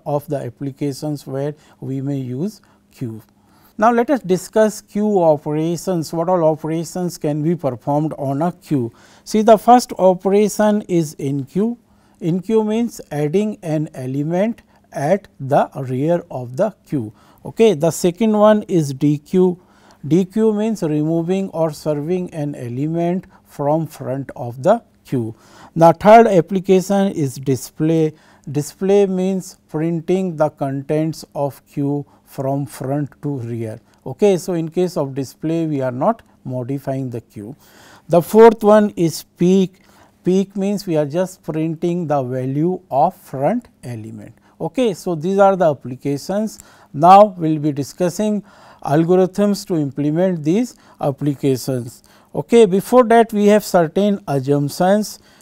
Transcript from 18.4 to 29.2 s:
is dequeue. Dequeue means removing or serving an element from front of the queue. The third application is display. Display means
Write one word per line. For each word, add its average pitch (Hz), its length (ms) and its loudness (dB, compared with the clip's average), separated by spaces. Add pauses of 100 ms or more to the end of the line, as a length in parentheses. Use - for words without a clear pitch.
is 147 300 0
dequeue. 151 640 0 (480)
Dequeue 196 500 2
means 214 260 -4
removing 165 680 -2
or 160 220 -2
serving 156 600 -4
an 147 220 -6
element 160 720 -4 (200)
from 151 420 -2
front 131 500 -10
of 123 260 -12
the 208 200 2 (220)
queue. 117 300 -6 (400)
The 165 200 6
third 226 340 8
application 190 840 2
is 139 240 -4
display. 156 760 -2 (380)
Display 190 560 0
means 185 500 -4 (120)